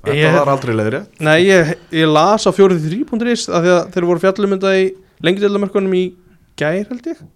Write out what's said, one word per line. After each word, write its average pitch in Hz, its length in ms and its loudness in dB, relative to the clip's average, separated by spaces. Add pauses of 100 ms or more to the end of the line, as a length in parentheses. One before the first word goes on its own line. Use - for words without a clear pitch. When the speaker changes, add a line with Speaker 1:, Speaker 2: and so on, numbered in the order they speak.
Speaker 1:
Þetta 143 100 -2
Speaker 2:
ég 156 180 2
Speaker 1:
var 147 140 2
aldrei 127 300 -2
leiðrétt. 113 300 -4 (120)
Speaker 2:
Nei, 156 280 2
ég, 175 280 2 (160)
ég 160 160 0
las 165 400 2
á 190 80 4
fjórir 190 240 4
þrír 160 280 -4
punktur 233 200 -4
is 233 220 -4
af 170 160 -2
því 180 100 4
að 175 160 -2
þeir 175 160 -2
voru 175 160 0
fjallum 196 320 0
þetta 190 160 -2
í 190 240 0 (260)
lengjudeildarmörkunum 196 760 -2
í 185 100 0 (520)
gær, 180 320 -4
held 247 180 -12
ég 330 100 -8 (200)